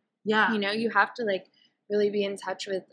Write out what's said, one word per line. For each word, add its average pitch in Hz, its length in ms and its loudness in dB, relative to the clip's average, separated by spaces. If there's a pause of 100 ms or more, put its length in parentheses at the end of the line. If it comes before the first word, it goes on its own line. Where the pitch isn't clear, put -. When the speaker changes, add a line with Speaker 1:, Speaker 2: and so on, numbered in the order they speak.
(240)
Speaker 1:
Yeah. 214 280 4
Speaker 2:
You 208 80 0
know, 202 100 0
you 220 200 -2
have 208 240 2
to, 240 100 -6
like, 190 260 -4 (400)
really 208 200 2
be 202 140 0
in 196 120 -4
touch 190 320 -8
with, 190 240 -4